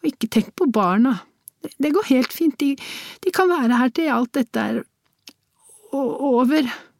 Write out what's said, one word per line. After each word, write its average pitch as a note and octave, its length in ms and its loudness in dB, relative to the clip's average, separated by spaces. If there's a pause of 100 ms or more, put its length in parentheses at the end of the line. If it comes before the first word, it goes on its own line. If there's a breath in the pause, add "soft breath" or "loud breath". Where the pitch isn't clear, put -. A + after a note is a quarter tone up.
Og D#4+ 100 -4
ikke - 200 -6
tenk - 280 0
på F4 140 0
barna. G#3+ 460 2 (460)
Det, - 80 -12 (100)
det C#4+ 120 0
går G#4 160 0
helt B3+ 240 2
fint. D#4+ 260 0
De, C#4 140 0 (500 loud breath)
de F#4 100 -2
kan F#4 160 2
være B3 300 2
her B3 140 0
til A3+ 180 -2
alt A#3 240 -2
dette A#3+ 240 -2
er A3 220 -4 (1080)
o-, C4+ 260 -4 (140)
over B3+ 360 4 (320 loud breath)